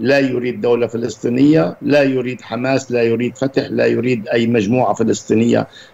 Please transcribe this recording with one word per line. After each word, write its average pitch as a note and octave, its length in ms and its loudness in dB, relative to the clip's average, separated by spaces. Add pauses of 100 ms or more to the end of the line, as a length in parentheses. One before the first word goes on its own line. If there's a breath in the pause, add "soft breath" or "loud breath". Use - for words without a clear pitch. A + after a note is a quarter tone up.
لا C3 180 2
يريد B2 420 -2
دولة A#2+ 260 2
فلسطينية، C3 960 0
لا C#3+ 200 2
يريد C3 400 -2
حماس، B2+ 500 -4
لا A#2+ 100 2
يريد A#2 340 0
فتح، C3+ 340 -2
لا A#2 160 0
يريد A#2 420 -2
أي A#2+ 180 0
مجموعة A2+ 480 2
فلسطينية A2+ 720 0 (280 loud breath)